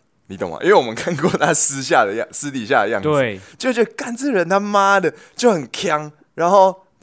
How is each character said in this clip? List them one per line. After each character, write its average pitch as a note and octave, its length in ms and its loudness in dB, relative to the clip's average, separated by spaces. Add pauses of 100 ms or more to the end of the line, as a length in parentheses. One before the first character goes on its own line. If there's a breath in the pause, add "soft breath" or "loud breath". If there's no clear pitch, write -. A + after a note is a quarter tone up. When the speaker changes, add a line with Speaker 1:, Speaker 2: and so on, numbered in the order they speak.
(300)
Speaker 1:
你 F#2+ 60 -14
懂 F2+ 160 -8
吗？ D#2+ 100 -12
因 D3+ 60 -2
为 G3+ 60 6
我 E3+ 80 6
们 A2+ 120 -4
看 E3+ 220 -6
过 C#3 140 -2
他 D#3 240 0
私 C#3 280 -2
下 C3 220 2
的 G2+ 120 -2
样-， A2+ 180 -4
私 C#3+ 180 -8
底 B2 140 -6
下 A2+ 180 2
的 G#2 60 -2
样 G#2 120 -2
子， D3 60 -4
Speaker 2:
对。 B2+ 320 0 (180 loud breath)
Speaker 1:
就 B3+ 140 -4
觉 A#3 100 0
得， - 120 0
干， A#3+ 200 -10
这 C4+ 160 -4
人 F3+ 200 0
他 G3 100 2
妈 G3+ 400 2
的 E3 140 -2 (240 loud breath)
就 A#3+ 160 2
很 D3 180 -4
呛， D3+ 400 -4 (220)
然 E3+ 180 0
后 F#3+ 340 4 (180)